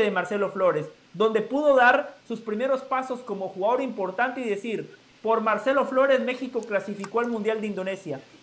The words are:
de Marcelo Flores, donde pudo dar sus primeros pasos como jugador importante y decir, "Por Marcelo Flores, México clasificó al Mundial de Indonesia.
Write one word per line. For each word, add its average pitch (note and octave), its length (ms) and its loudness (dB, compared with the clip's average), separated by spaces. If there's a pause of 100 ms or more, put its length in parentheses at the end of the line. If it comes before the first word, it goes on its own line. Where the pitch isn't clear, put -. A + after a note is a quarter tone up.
de E3+ 100 4
Marcelo F#3 400 -2
Flores, E3+ 360 0 (260)
donde G#3+ 280 2
pudo C#4 360 4
dar C4 400 4 (100)
sus A3+ 140 -8
primeros B3+ 400 -2
pasos C4 400 -4
como F#3+ 260 -6
jugador A3 340 0
importante A#3+ 600 -2
y A#3 80 -2
decir, G3+ 440 -4 (300)
"Por A3 160 2
Marcelo A3 460 2
Flores, C4+ 340 4
México B3 400 -4
clasificó G3+ 600 -4
al A#3+ 60 0
Mundial A3 340 -2
de G#3+ 60 -4
Indonesia. F#3 520 -6 (240)